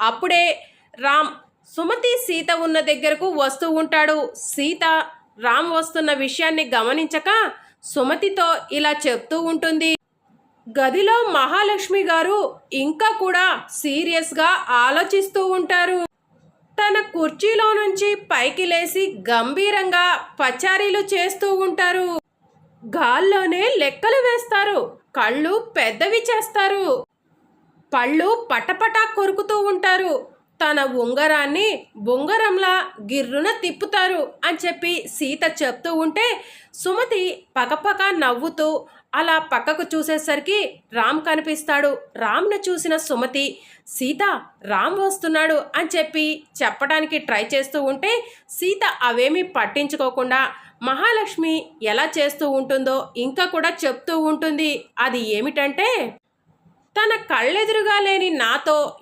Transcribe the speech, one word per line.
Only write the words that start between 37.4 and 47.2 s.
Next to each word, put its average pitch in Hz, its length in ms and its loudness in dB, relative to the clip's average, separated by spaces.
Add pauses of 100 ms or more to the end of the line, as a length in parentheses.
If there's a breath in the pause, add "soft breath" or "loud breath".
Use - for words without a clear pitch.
పకపక 311 400 0 (200)
నవ్వుతూ 302 680 0 (300 loud breath)
అలా 320 240 2
పక్కకు 311 440 -2 (120)
చూసేసరికి 311 840 -2 (120)
రామ్ 240 280 2
కనిపిస్తాడు. 302 760 0 (180)
రామ్ను 269 400 0 (140)
చూసిన 330 280 -2
సుమతి, 277 640 -4 (260 loud breath)
"సీత, 294 540 -2 (220)
రామ్ 208 360 0
వస్తున్నాడు" 320 640 0 (140)
అని 330 220 -2
చెప్పి 311 460 -2 (200)
చెప్పడానికి 311 540 0
ట్రై 226 360 -2